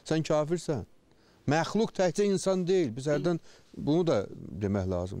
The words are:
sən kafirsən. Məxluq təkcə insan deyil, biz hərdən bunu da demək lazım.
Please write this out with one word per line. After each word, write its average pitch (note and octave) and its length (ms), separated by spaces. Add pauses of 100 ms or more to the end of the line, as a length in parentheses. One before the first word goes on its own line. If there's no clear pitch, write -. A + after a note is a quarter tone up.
sən D#3+ 220
kafirsən. D3+ 580 (600)
Məxluq E3 460
təkcə F#3 320
insan F#3+ 420
deyil, F3 280
biz C3+ 120
hərdən D3+ 320 (380)
bunu D#3+ 300
da A#2 180 (360)
demək G2 280
lazım. F#2 300